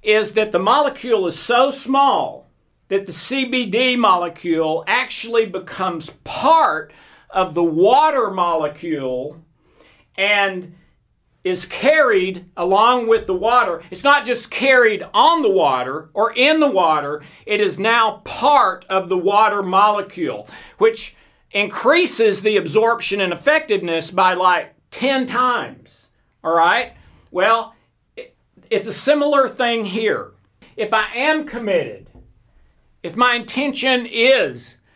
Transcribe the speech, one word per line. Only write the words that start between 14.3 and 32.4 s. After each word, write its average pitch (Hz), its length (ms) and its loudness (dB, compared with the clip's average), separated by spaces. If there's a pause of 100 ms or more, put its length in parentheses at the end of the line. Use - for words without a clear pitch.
carried 233 640 2
on 311 260 4
the 240 80 2
water 147 640 0
or 226 220 0
in 294 260 4
the 285 100 4
water. 151 520 0 (240)
It 208 140 -2
is 160 180 -2
now 226 460 0
part 247 680 0
of 185 180 -2
the 185 80 0
water 202 460 2
molecule, 190 840 0 (300)
which 226 380 0 (380)
increases 214 920 0
the 214 160 2
absorption 214 640 0
and 180 100 -2
effectiveness 185 800 -2
by, 185 240 2
like, 180 400 0 (160)
ten 262 360 -2
times. 233 840 -4 (360)
All 165 100 0
right? 190 380 2 (380)
Well, 214 440 0 (420)
it, - 200 -18 (320)
it's 196 200 -2
a - 40 -8
similar 285 560 0
thing 233 380 -4
here. 185 460 -4 (440)
If 214 160 -6
I 214 220 2
am 302 320 -2
committed, 170 640 -4 (920)